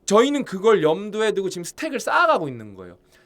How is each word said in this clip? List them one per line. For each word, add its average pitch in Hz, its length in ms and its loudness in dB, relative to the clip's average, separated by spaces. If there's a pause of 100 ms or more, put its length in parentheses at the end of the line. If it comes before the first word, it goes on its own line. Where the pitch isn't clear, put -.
저희는 254 380 4
그걸 190 380 2
염두에 202 500 0
두고 190 180 -2
지금 175 120 -10
스택을 269 380 -8
쌓아가고 294 480 2
있는 110 260 -12
거예요. 90 240 -18 (280)